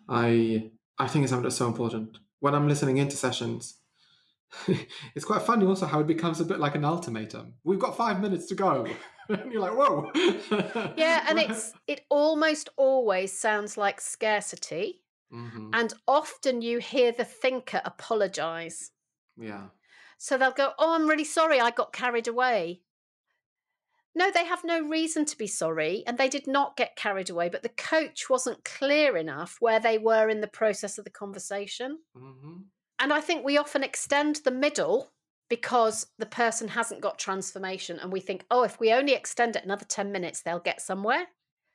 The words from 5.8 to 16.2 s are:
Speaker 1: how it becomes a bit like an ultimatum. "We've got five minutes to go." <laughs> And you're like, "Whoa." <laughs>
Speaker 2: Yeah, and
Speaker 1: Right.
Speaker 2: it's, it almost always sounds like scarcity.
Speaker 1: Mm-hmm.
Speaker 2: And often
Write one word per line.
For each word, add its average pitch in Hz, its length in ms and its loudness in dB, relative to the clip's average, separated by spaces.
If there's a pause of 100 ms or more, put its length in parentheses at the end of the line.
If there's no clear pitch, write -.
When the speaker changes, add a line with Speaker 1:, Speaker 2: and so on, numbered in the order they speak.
Speaker 1:
how 151 120 0
it 151 80 2
becomes 165 340 0
a 165 40 0
bit 165 160 -2
like 147 160 0
an 151 80 0
ultimatum. 117 680 -4 (100)
"We've 180 160 2
got - 160 -2
five 214 240 0
minutes 196 260 -2
to 190 80 -6
go." 185 380 2
<laughs> - 40 -10 (320)
And 214 220 -4
you're 220 100 -2
like, 185 140 -2
"Whoa." 190 400 2
<laughs> 214 840 0
Speaker 2:
Yeah, 320 320 2
and 311 100 2
Speaker 1:
Right. 269 120 2
Speaker 2:
it's, - 220 -8 (160)
it - 200 -4
almost 302 680 2
always 226 600 2
sounds 208 400 -2
like 202 240 0
scarcity. 208 1040 -4 (320)
Speaker 1:
Mm-hmm. 117 380 -12
Speaker 2:
And 226 200 0 (140)
often 269 560 2